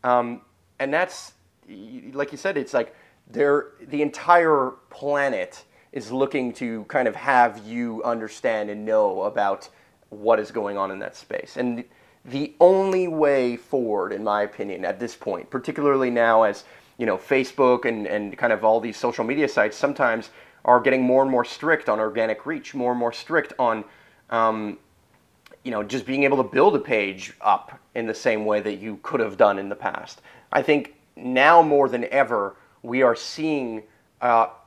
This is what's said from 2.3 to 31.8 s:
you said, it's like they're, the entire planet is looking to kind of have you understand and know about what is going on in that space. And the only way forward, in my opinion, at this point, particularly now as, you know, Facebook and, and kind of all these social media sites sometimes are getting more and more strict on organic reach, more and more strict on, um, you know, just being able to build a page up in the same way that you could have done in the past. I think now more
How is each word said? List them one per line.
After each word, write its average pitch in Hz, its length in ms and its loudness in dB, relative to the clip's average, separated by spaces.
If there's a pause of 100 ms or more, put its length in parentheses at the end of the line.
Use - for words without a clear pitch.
you 139 60 -14
said, 190 180 -4
it's 135 180 -6
like 120 220 -2 (340)
they're, 143 380 0 (120)
the 143 220 -4
entire 147 680 2 (180)
planet 139 720 -4 (280)
is 110 180 -10
looking 131 440 -2
to 113 320 -8
kind 131 200 0
of 104 80 -2
have 113 500 2
you 117 380 -6
understand 110 680 -4
and 104 140 -10
know 107 380 2
about 101 460 -2 (400)
what 107 320 2
is 104 100 -8
going 101 260 -6
on 98 140 -4
in 95 80 -10
that - 160 -12
space. - 420 -12
And 123 280 -4 (400)
the 139 340 -6
only 185 480 4
way 143 500 0
forward, 104 560 -4
in 101 120 -8
my 104 180 0
opinion, 98 420 -8
at - 140 -6
this 117 160 -10
point, - 340 -8
particularly 135 640 0
now 117 320 4
as, 101 220 0 (340)
you 117 80 -4
know, 98 100 0
Facebook 127 680 2
and, 110 240 -2
and 104 280 -6
kind 120 160 0
of 104 120 -2
all 110 160 4
these 110 160 -8
social 117 260 -4
media 139 240 0
sites 107 300 0
sometimes 123 540 -2 (340)
are 123 160 6
getting 131 240 2
more 131 180 4
and 135 80 2
more 120 140 2
strict - 440 -2
on 107 120 0
organic 110 460 -2
reach, 151 280 -10
more 123 160 -2
and 123 80 -2
more 117 140 -2
strict - 480 -2
on, 113 240 0 (460)
um, 110 480 0 (840)
you 131 80 -8
know, 107 120 -4
just 107 220 -6
being 135 200 0
able 139 120 4
to 131 60 2
build 143 340 4
a - 20 0
page 101 640 -4
up - 380 0 (160)
in 117 120 -6
the 107 80 -4
same 110 300 -2
way 104 160 0
that 101 140 -4
you 101 280 -12
could - 180 -4
have 101 160 -4
done 101 220 4
in 98 100 -8
the 101 60 -6
past. - 460 -10 (320)
I 143 80 2
think 147 340 0 (220)
now 139 460 6
more 143 260 4